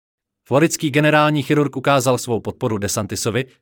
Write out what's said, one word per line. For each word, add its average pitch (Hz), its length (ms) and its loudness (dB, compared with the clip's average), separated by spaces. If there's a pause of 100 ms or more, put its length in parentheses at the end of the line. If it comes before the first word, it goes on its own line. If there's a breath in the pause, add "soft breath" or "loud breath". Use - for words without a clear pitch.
(440)
Floridský 156 460 0
generální 151 540 2
chirurg 147 320 0
ukázal 131 420 2
svou 117 220 -4
podporu 110 380 -4
DeSantisovi, 104 680 -4 (160 soft breath)